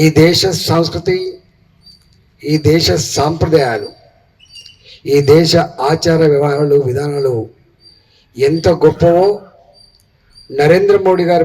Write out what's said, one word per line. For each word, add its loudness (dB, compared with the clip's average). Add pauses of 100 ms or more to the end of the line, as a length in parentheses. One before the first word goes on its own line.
ఈ 4 (140)
దేశ 0
సంస్కృతి, -4 (1300)
ఈ 0 (140)
దేశ 0 (240)
సాంప్రదాయాలు, -2 (1160)
ఈ 2
దేశ 4 (340)
ఆచార 0 (140)
వ్యవహారాలు, 0 (140)
విధానాలు -4 (1000)
ఎంత -2 (160)
గొప్పవో 2 (1300)
నరేంద్ర 2
మోడీ 0
గారు 2